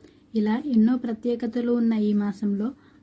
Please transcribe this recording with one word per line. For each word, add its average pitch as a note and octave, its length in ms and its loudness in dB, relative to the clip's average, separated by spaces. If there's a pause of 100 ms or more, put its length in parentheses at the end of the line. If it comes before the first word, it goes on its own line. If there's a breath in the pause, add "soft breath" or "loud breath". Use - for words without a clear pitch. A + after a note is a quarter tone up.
(360 loud breath)
ఇలా A3 300 0
ఎన్నో B3 320 4
ప్రత్యేకతలు A#3+ 760 -4
ఉన్న A#3 220 2
ఈ G#3 200 0
మాసంలో G#3 580 -2 (320 loud breath)